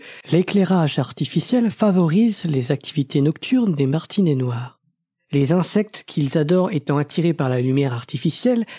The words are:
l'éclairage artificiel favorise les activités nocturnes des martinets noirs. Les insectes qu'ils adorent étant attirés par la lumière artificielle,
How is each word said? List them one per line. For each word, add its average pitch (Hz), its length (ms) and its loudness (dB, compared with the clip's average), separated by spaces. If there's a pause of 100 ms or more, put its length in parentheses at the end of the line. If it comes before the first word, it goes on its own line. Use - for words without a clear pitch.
(320)
l'éclairage 180 680 2
artificiel 196 720 -2
favorise 190 720 2
les 135 260 0
activités 139 500 -2
nocturnes 196 520 0
des 139 140 0
martinets 156 480 0
noirs. 123 440 -6 (520)
Les 139 200 2
insectes 185 560 -2
qu'ils 143 300 -2
adorent 180 340 2
étant 143 260 -2
attirés 156 360 0
par 135 160 -2
la 127 120 0
lumière 131 320 0
artificielle, 196 720 -2 (140)